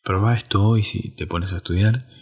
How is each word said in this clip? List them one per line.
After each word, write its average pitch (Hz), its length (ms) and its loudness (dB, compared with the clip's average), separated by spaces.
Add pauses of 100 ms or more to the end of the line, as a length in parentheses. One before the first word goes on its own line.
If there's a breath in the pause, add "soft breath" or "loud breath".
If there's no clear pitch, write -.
Probá 101 320 0
esto 104 320 0
hoy 113 160 4
si - 320 -6
te - 140 -8
pones 90 240 -4
a 90 60 -6
estudiar 107 500 0 (120)